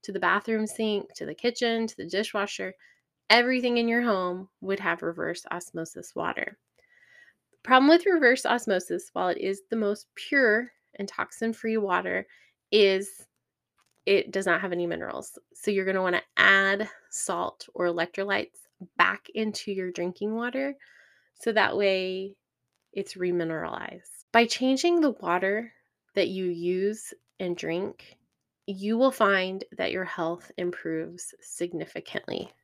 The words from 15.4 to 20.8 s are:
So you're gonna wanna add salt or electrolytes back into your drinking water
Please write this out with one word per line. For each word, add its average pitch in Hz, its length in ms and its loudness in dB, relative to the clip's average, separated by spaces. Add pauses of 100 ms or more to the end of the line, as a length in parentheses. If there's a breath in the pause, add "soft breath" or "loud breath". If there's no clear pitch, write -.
So - 160 -4
you're 196 140 0
gonna 190 180 0
wanna 180 220 0 (120)
add 196 540 4 (180)
salt - 640 -6
or 175 140 -2
electrolytes 180 720 -4 (380)
back 185 360 2
into 214 380 -4
your 190 220 -4
drinking 180 420 -4
water 254 400 -4 (600 soft breath)